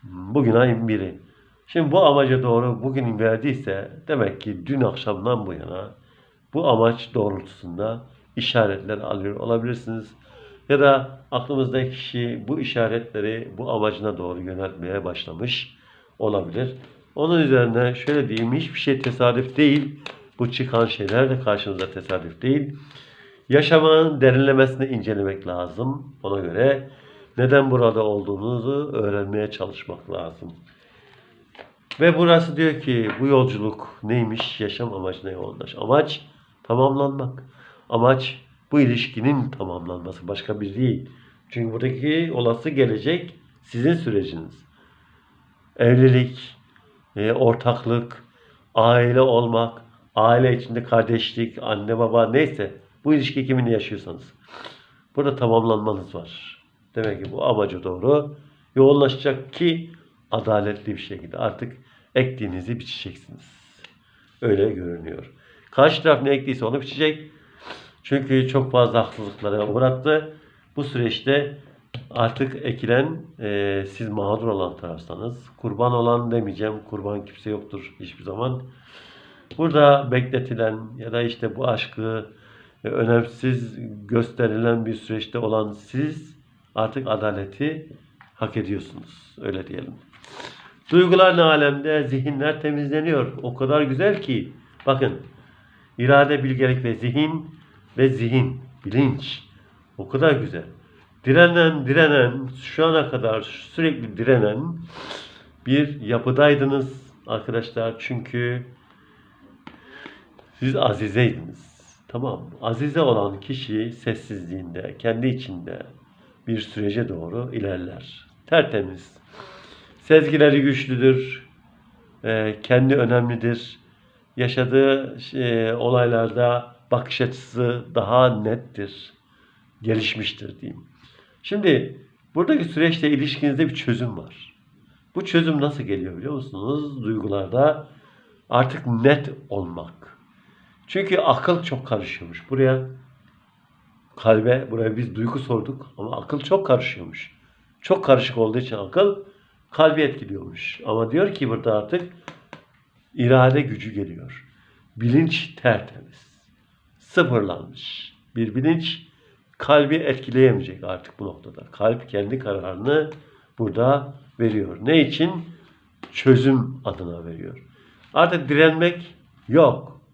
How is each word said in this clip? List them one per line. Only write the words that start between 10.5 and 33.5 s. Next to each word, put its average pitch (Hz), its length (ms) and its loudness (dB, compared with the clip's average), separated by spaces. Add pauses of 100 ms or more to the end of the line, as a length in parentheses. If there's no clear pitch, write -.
Ya 139 100 4
da 139 400 4 (120)
aklımızdaki 131 580 -2
kişi 120 580 -8
bu 143 120 -4
işaretleri 113 1000 -4
bu 117 140 -6
amacına 104 460 -2
doğru 90 240 -8
yöneltmeye 92 640 -8
başlamış 87 720 -8 (420)
olabilir. 104 560 -2 (400)
Onun 165 260 2
üzerine 123 540 4
şöyle 143 340 -2
diyeyim, 113 240 -2
hiçbir 165 260 -4
şey 135 200 0
tesadüf 127 580 0
değil. 147 420 2 (400)
Bu 123 120 0
çıkan 120 340 0
şeyler 113 440 0
de 131 100 -2
karşınıza 98 520 -2
tesadüf 85 500 -8
değil. 135 360 -2 (720)
Yaşamın 156 720 6
derinlemesine 131 680 4
incelemek 98 600 -4
lazım. 90 760 -8
Ona 98 160 -4
göre 120 500 0 (480)
neden 131 340 4
burada 113 320 2
olduğunuzu 113 880 -4
öğrenmeye 104 580 -4
çalışmak 90 600 -12
lazım. 85 420 -12 (1500)
Ve 170 180 6
burası 165 400 4
diyor 156 240 2
ki, 117 380 0
bu 135 80 0
yolculuk 127 760 0